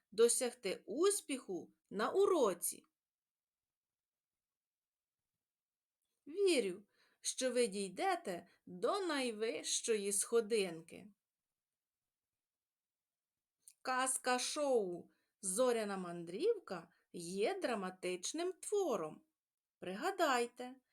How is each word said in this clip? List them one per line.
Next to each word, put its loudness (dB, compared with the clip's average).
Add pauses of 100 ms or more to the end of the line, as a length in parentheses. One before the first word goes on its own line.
(120)
досягти 2
успіху -2 (160)
на -2
уроці. 2 (3500)
Вірю, 4 (380)
що -2
ви 4
дійдете -4 (180)
до -2
найвищої -2
сходинки. -2 (2750)
Казка-шоу 0 (320)
«Зоряна 0
мандрівка» -4 (260)
є -2
драматичним -4
твором. -2 (580)
Пригадайте -2 (180)